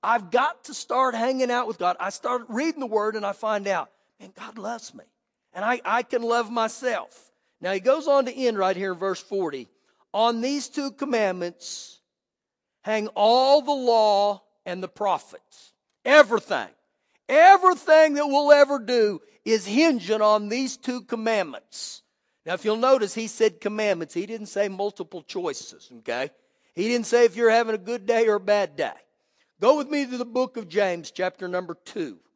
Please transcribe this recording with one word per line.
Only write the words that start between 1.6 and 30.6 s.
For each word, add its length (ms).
with 100
God. 220
I 100
start 380
reading 320
the 60
Word 300
and 80
I 80
find 360
out, 220
man, 160
God 220
loves 360
me. 100
And 120
I, 200
I 180
can 200
love 280
myself. 800
Now, 120
he 80
goes 280
on 180
to 80
end 240
right 180
here 160
in 60
verse 220
forty. 480
"On 260
these 280
two 240
commandments 1080
hang 280
all 520
the 100
law 720
and 180
the 60
prophets." 840
Everything. 680
Everything 840
that 120
we'll 260
ever 260
do 420
is 220
hinging 560
on 260
these 300
two 240
commandments. 1000
Now, 80
if 100
you'll 120
notice, 360
he 140
said 340
commandments. 540
He 100
didn't 220
say 220
multiple 520
choices, 760
okay? 320
He 140
didn't 160
say 220
if 100
you're 140
having 240
a 40
good 280
day 220
or 80
a 40
bad 360
day. 180
Go 160
with 140
me 160
to 100
the 80
book 320
of 100